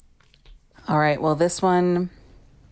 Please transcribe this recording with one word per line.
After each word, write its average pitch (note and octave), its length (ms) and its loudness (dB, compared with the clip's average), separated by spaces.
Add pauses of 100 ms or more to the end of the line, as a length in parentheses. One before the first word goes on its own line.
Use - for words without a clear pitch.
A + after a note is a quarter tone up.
(880)
All D#3 100 0
right. D3+ 240 0
Well, D#3 140 0
this E3+ 260 -2
one, F3+ 480 0 (600)